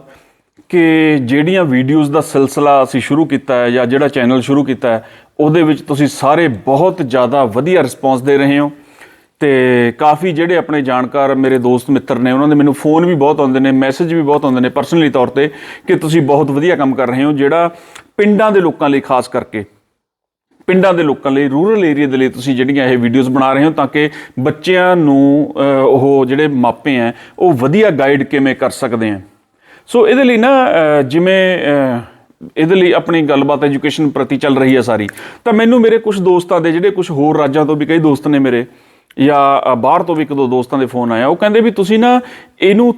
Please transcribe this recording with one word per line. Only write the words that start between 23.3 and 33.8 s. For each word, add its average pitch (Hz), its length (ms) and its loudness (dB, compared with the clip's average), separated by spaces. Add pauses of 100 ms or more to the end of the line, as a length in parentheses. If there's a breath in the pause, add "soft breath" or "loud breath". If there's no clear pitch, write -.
ਰਹੇ 139 120 2
ਹੋ 160 60 2
ਤਾਂ 151 160 -2
ਕਿ 147 220 -2 (300 loud breath)
ਬੱਚਿਆਂ 180 560 0
ਨੂੰ, 143 600 2
ਅਹ, 139 260 0
ਉਹ 135 420 2
ਜਿਹੜੇ 139 220 0
ਮਾਪੇ 131 480 -2
ਹੈ, 120 180 -2 (260 loud breath)
ਉਹ 180 140 2
ਵਧੀਆ 151 360 2
ਗਾਈਡ 139 340 0
ਕਿਵੇਂ 135 320 -2
ਕਰ 127 140 -2
ਸਕਦੇ 113 400 -4
ਹੈ। 98 160 -8 (640 soft breath)
ਸੋ 240 200 2
ਇਹਦੇ 254 160 2
ਲਈ 247 140 2
ਨਾ, 254 320 2
ਅਹ, 151 320 2
ਜਿਵੇਂ, 185 580 0
ਅਹ, 131 880 -6 (100)
ਇਹਦੇ 160 180 2
ਲਈ 180 160 4
ਆਪਣੀ 165 300 0
ਗੱਲਬਾਤ 143 420 0
ਐਜੂਕੇਸ਼ਨ 143 460 -2